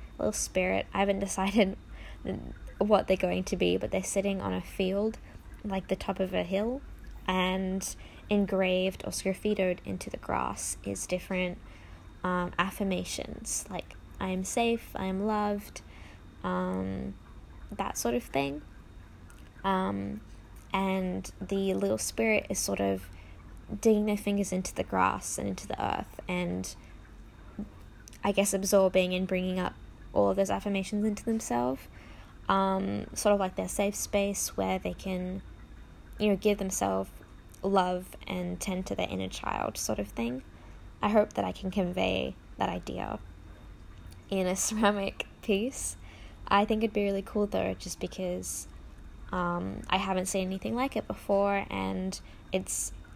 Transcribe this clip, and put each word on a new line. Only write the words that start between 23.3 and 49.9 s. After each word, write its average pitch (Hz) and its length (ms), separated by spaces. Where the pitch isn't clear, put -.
digging 214 240
their 208 120
fingers 202 340
into 185 220
the - 100
grass - 540
and 202 120
into - 180
the - 160
earth, - 440
and 180 460
I 208 80
guess 202 220
absorbing 190 600
and 185 140
bringing 185 320
up 185 140
all 202 160
of 190 60
those 196 140
affirmations 202 560
into 208 200
themselves, 240 560
um, 190 640
sort 208 200
of 202 60
like 190 160
their 185 120
safe 202 280
space - 600
where 190 220
they 180 140
can, 185 480
you 208 100
know, 196 60
give 202 220
themselves 190 520
love 185 520
and 180 320
tend 185 280
to - 80
their - 140
inner - 200
child - 480
sort - 220
of 208 100
thing. 240 340
I 214 80
hope 214 240
that 196 120
I 185 60
can 185 200
convey 185 640
that 196 120
idea 170 500
in 190 180
a 185 80
<laughs> - 120
ceramic 208 580
piece. 220 540
I 202 180
think 214 180
it'd 214 100
be 208 100
really 196 180
cool 208 260
though, 190 320
just - 200
because, 185 680
um, 180 580
I 190 80